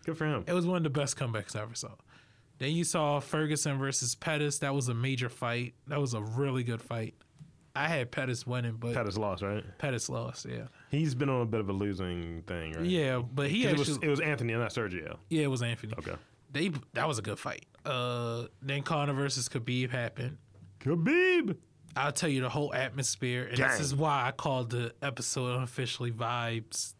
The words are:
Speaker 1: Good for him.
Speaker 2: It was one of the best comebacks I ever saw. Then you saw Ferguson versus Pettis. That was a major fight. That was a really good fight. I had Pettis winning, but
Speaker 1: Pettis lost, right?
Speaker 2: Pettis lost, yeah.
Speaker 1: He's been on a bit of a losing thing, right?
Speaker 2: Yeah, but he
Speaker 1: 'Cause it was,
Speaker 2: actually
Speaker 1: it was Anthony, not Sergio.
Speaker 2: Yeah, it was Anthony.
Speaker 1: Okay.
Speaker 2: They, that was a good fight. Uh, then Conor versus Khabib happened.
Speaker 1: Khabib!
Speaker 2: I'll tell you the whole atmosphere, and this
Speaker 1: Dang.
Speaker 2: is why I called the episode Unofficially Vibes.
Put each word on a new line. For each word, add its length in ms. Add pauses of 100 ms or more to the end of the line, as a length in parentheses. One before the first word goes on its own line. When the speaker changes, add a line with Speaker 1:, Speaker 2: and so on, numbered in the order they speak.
Speaker 1:
Good 140
for 80
him. 200
Speaker 2:
It 60
was 140
one 100
of 80
the 60
best 260
comebacks 400
I 60
ever 120
saw. 200 (640)
Then 140
you 120
saw 340
Ferguson 600
versus 360
Pettis. 440
That 160
was 140
a 60
major 360
fight. 440 (140)
That 120
was 140
a 80
really 420
good 180
fight. 320 (640)
I 120
had 240
Pettis 340
winning, 320
but 160
Speaker 1:
Pettis 240
lost, 240
right? 220 (140)
Speaker 2:
Pettis 300
lost, 400
yeah. 180 (260)
Speaker 1:
He's 240
been 120
on 140
a 40
bit 120
of 100
a 40
losing 760
thing, 280
right? 100
Speaker 2:
Yeah, 340
but 320
he 140
Speaker 1:
'Cause 80
it 80
was, 100
Speaker 2:
actually 160
Speaker 1:
it 40
was 100
Anthony, 320
not 180
Sergio. 460 (120)
Speaker 2:
Yeah, 140
it 80
was 100
Anthony. 380
Speaker 1:
Okay. 160 (380)
Speaker 2:
They, 180 (220)
that 160
was 100
a 40
good 180
fight. 260 (180)
Uh, 600 (180)
then 220
Conor 300
versus 340
Khabib 420
happened. 480 (400)
Speaker 1:
Khabib! 760 (400)
Speaker 2:
I'll 160
tell 160
you 140
the 60
whole 240
atmosphere, 680
and 140
this 160
Speaker 1:
Dang. 80
Speaker 2:
is 120
why 360
I 20
called 400
the 320
episode 540
Unofficially 560
Vibes. 880